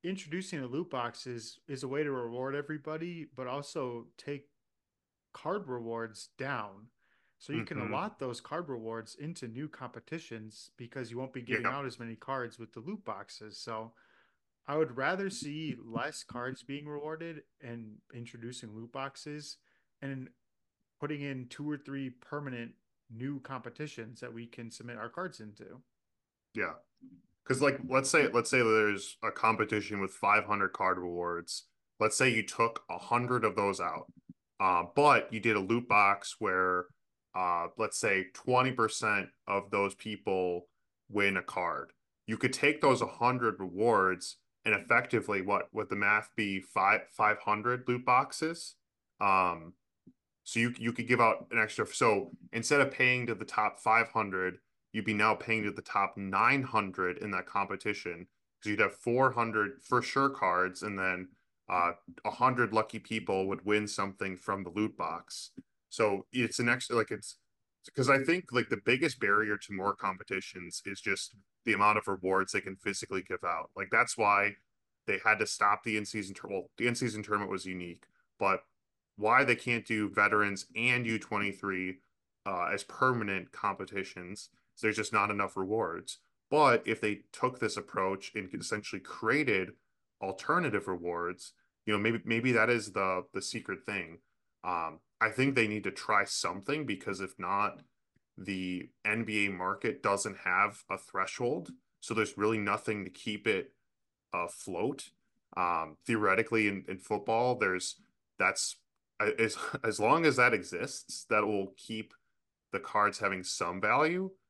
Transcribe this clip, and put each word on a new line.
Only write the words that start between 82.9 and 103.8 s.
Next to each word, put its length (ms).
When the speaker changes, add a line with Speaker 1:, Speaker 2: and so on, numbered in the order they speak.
Speaker 2:
competitions 1000
is 80
there's 140
just 160
not 180
enough 260
rewards. 640
But 360
if 140
they 320
took 260
this 200
approach 560
and 200
essentially 460
created 760
alternative 640
rewards, 680
you 80
know, 40
maybe, 260
maybe 280
that 160
is 240
the, 400
the 80
secret 440
thing. 360
Um, 380
I 100
think 240
they 120
need 180
to 60
try 340
something, 600
because 360
if 180
not, 440
the 540
N 220
B 220
A 40
market 520
doesn't 360
have 520
a 80
threshold, 720
so 120
there's 240
really 220
nothing 460
to 60
keep 360
it 260